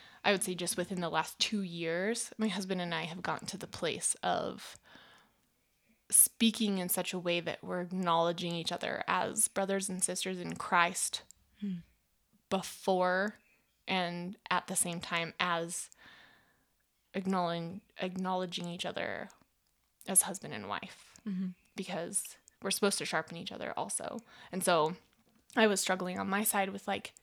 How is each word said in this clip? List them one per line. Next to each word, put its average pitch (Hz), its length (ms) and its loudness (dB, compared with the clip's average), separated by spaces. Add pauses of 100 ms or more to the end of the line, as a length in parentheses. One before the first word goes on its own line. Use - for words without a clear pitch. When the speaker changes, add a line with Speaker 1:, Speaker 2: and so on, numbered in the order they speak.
(240)
Speaker 1:
I 208 80 6
would 190 100 2
say 185 120 -2
just 175 220 -4
within 180 240 -2
the 170 80 0
last 160 300 -2
two 208 240 0
years, 170 760 -2
my 214 100 2
husband 185 320 -2
and 175 140 -2
I 160 100 -2
have 175 180 -8
gotten - 260 -2
to - 80 -6
the - 120 -8
place - 540 -2
of - 540 -2 (1300)
speaking 220 680 4
in 180 100 0
such - 240 -2
a 185 60 -2
way 175 220 2
that 170 220 -4
we're 180 180 -4
acknowledging 175 760 2
each 170 180 -4
other - 360 -2
as 185 400 2
brothers 196 400 0
and 185 140 -4
sisters 180 380 -2
in 170 160 -6
Christ - 640 2 (380)
Speaker 2:
Hmm. 196 160 -2 (760)
Speaker 1:
before 185 880 2 (500)
and 175 480 0 (140)
at 180 160 0
the 185 100 -4
same 175 240 0
time 165 400 -2
as 170 480 0 (1300)
acknowledging, 180 640 0 (200)
acknowledging 185 680 -2
each 175 180 -6
other - 420 -4 (800)
as 190 140 4
husband 165 320 -6
and 104 140 -6
wife, - 400 -8 (200)
Speaker 2:
Mm-hmm. 185 200 -2 (280)
Speaker 1:
because 175 600 -4 (260)
we're 196 100 -2
supposed 196 260 2
to 151 60 -4
sharpen 160 320 -2
each 180 160 -10
other - 240 -6
also. - 420 -4 (320)
And 185 140 -4
so 165 320 4 (600)
I 220 120 8
was 196 120 2
struggling 185 380 0
on 196 100 -2
my 196 140 2
side 196 280 2
with, 196 180 -8
like, 202 240 -2 (100)